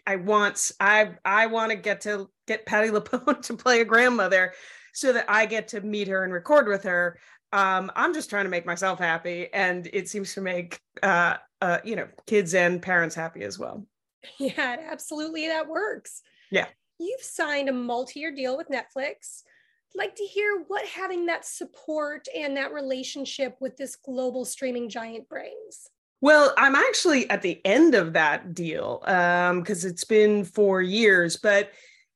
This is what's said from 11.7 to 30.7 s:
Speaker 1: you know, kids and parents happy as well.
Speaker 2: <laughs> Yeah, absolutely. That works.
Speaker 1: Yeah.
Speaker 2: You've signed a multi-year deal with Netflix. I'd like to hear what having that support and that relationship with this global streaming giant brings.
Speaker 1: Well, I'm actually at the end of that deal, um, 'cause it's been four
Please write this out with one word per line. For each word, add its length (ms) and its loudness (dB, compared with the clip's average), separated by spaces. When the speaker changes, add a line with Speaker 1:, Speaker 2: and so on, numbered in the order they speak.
Speaker 1:
you 140 -8
know, 120 -8
kids 280 0
and 260 4
parents 360 0
happy 260 -10
as 160 -10
well. 260 -12
Speaker 2:
<laughs> 260 -20
Yeah, 380 -4
absolutely. 580 -8
That 180 -4
works. 540 -8
Speaker 1:
Yeah. 140 0
Speaker 2:
You've 220 -8
signed 460 -4
a 40 -2
multi-year 640 -6
deal 220 -6
with 120 -12
Netflix. 760 -10
I'd 40 -8
like 180 -6
to 80 -8
hear 420 -2
what 180 -6
having 420 -6
that 200 -4
support 800 -8
and 200 -4
that 160 -6
relationship 880 -8
with 160 -8
this 180 -10
global 500 -6
streaming 440 -6
giant 400 -12
brings. 600 -16
Speaker 1:
Well, 380 8
I'm 160 6
actually 560 2
at 100 0
the 240 -4
end 300 6
of 200 2
that 380 2
deal, 540 -4
um, 560 2
'cause 220 -6
it's 200 -6
been 400 6
four 380 2